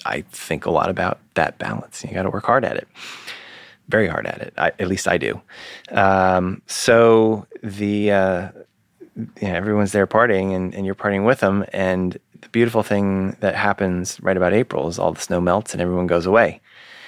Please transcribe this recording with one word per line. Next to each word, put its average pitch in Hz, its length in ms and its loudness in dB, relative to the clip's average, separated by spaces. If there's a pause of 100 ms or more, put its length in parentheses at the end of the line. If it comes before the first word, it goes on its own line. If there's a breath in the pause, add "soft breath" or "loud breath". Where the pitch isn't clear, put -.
I - 140 -4 (100)
think - 360 -8
a - 40 0
lot 85 200 0
about 90 280 -4 (160)
that - 240 -2
balance. - 460 -10
You - 100 -12
gotta 95 160 -4
work - 160 -6
hard 123 180 2
at - 120 -4
it. - 100 -8 (1000 loud breath)
Very 104 180 2
hard 80 200 -4
at 50 140 -8
it. - 160 -12
I, 82 120 0 (100)
at 92 80 -2
least 92 220 -2
I 90 100 2
do. 62 220 -4 (500 loud breath)
Um, 95 760 2
so 113 800 4 (160)
the, 104 500 -2
uh, 95 360 2 (680)
you 113 320 -8
know, 87 60 -2
everyone's 101 380 0
there 98 140 4
partying 98 500 2
and, 92 180 -4
and 98 120 -6
you're 98 80 -4
partying 101 320 -2
with 131 140 2
them. 98 320 2
And 92 460 -2 (220)
the - 80 -20
beautiful 113 340 2
thing 98 580 -2
that 98 140 -2
happens 90 680 -2
right 95 140 0
about 90 180 2
April 104 340 0
is 90 100 -6
all 87 140 0
the - 80 -12
snow 90 200 -2
melts 90 340 0
and 90 80 -4
everyone 90 240 0
goes 85 200 0
away. 101 340 4 (480 loud breath)